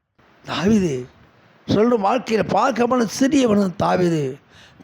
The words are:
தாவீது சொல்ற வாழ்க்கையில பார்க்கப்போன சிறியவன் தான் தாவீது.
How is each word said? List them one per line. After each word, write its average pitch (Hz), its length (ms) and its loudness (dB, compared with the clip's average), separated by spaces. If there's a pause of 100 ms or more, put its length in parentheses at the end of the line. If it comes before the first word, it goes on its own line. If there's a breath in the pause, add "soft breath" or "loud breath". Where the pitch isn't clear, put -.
(460)
தாவீது 147 600 -2 (600)
சொல்ற 233 380 2
வாழ்க்கையில 220 420 -2
பார்க்கப்போன 233 580 0 (140)
சிறியவன் 262 400 2
தான் 190 160 -2
தாவீது. 165 640 0 (460 soft breath)